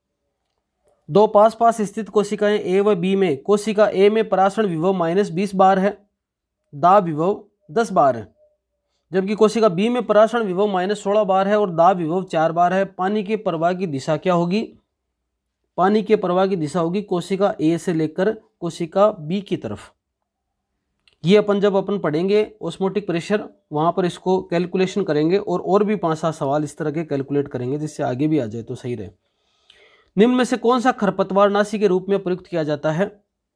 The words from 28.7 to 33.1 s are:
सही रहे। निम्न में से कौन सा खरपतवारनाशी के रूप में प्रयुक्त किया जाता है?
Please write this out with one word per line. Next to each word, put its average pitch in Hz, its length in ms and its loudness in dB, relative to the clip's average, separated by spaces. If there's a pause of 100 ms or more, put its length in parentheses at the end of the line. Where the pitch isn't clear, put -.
सही 123 200 -8
रहे। 101 140 -12 (1080)
निम्न 240 180 6
में 254 100 2
से 247 120 -2
कौन 240 240 0
सा 254 120 2
खरपतवारनाशी 202 840 0
के 208 80 2
रूप 185 220 0
में 196 140 0
प्रयुक्त 180 240 -6
किया 165 160 -4
जाता 147 280 -2
है? 180 160 -2 (480)